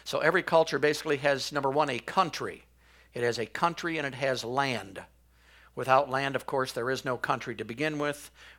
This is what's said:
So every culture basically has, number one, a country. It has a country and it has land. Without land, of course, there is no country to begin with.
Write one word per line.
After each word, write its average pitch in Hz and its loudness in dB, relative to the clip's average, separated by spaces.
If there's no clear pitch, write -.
So - -4
every 160 4
culture 160 4
basically 151 0
has, 135 0
number 139 0
one, 143 4
a 127 -2
country. 139 -2
It 123 -6
has 120 2
a 113 -2
country 170 -2
and 147 -2
it 135 -6
has 131 0
land. 117 -2
Without 131 4
land, 135 0
of - -8
course, 131 -2
there 123 -2
is 131 -4
no 127 -2
country 123 -4
to 104 -6
begin 139 -4
with. 147 -4